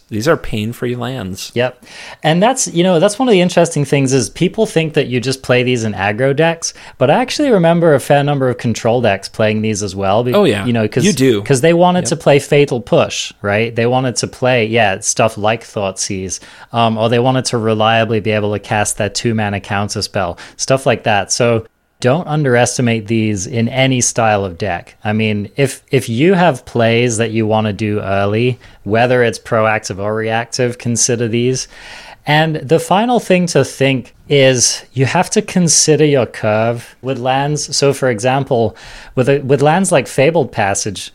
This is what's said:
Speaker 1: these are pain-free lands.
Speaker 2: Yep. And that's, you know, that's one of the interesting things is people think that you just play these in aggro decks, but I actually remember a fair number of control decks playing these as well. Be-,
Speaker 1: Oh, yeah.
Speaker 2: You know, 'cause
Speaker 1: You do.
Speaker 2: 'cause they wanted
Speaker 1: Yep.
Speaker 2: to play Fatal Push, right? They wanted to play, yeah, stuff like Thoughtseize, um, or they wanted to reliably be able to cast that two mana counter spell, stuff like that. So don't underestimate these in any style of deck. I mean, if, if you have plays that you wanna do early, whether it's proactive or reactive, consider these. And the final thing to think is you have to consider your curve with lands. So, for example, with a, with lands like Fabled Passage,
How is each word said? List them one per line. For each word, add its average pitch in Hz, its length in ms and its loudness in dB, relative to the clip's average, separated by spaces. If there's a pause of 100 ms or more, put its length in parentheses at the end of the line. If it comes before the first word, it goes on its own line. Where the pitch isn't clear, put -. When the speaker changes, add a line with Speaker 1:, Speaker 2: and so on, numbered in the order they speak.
Speaker 1:
these 110 180 -6
are 156 120 2
pain-free 120 580 -6
lands. 117 580 -8
Speaker 2:
Yep. 123 300 -4 (400)
And 160 180 2
that's, 240 280 0
you 165 120 0
know, 180 200 2
that's 208 180 0
one 262 80 2
of 233 60 4
the 180 80 4
interesting 170 420 2
things 135 300 0
is 127 160 0
people 190 360 -2
think 160 280 -2
that 131 140 0
you 123 120 -2
just 127 240 -4
play 127 200 2
these 123 200 0
in 110 80 -2
aggro 104 420 0
decks, 165 400 -2 (240)
but 127 120 2
I 160 60 6
actually 262 340 0
remember 170 440 4
a 131 60 4
fair 143 240 2
number 143 240 0
of 123 100 -2
control 120 440 0
decks 101 260 0
playing 107 340 0
these 107 220 -2
as 95 100 -8
well. 98 300 0
Be-, 123 100 -2
Speaker 1:
Oh, 202 120 4
yeah. 101 200 0
Speaker 2:
You 123 60 0
know, 113 160 0
'cause 123 160 0
Speaker 1:
You 202 80 4
do. 127 300 2
Speaker 2:
'cause 127 180 0
they 165 140 4
wanted 180 300 4
Speaker 1:
Yep. 180 60 -6
Speaker 2:
to 170 60 -2
play 147 240 2
Fatal 143 400 0
Push, - 640 -2
right? 110 340 -2
They 117 120 0
wanted 127 300 0
to 110 100 -4
play, 123 400 0
yeah, 107 340 0
stuff - 360 0
like 107 280 -2
Thoughtseize, 95 720 -6 (320)
um, 113 260 0
or 113 120 0
they 120 100 2
wanted 131 260 0
to - 120 -4
reliably 110 640 2
be 107 100 -2
able 104 220 0
to 101 60 -4
cast - 400 -2
that 104 140 -2
two 117 220 -2
mana 101 240 -2
counter 101 420 -4
spell, 90 360 -4 (180)
stuff - 300 -2
like 123 180 0
that. 101 300 0
So 117 320 0 (340)
don't 147 280 0
underestimate 120 800 0
these 107 400 0
in 117 240 -2
any 131 320 0
style 107 420 0
of 90 140 -8
deck. 92 460 -6
I 107 100 -2
mean, 107 420 -2
if, - 360 -2
if 127 180 0
you 139 240 2
have 175 320 2
plays 117 520 0
that 113 120 -2
you 110 160 0
wanna 107 280 0
do 104 260 -4
early, 101 580 0 (280)
whether 120 360 2
it's 117 160 2
proactive 110 640 -2
or 104 160 -4
reactive, 117 640 -4
consider 120 480 -2
these. 123 400 -2 (580)
And 151 300 2
the 139 240 0
final 226 400 0
thing 180 280 0
to 147 160 2
think 135 520 -2 (140)
is 131 540 2 (100)
you 131 120 0
have 175 240 0
to 214 140 0
consider 156 600 2
your 139 220 2
curve 113 800 -2
with 127 160 -6
lands. 139 580 -2
So, 139 160 2
for 131 160 0
example, 123 640 0 (380)
with 127 160 0
a, 143 120 2
with 135 200 0
lands 170 300 2
like 135 160 2
Fabled 147 440 0
Passage, 101 640 -4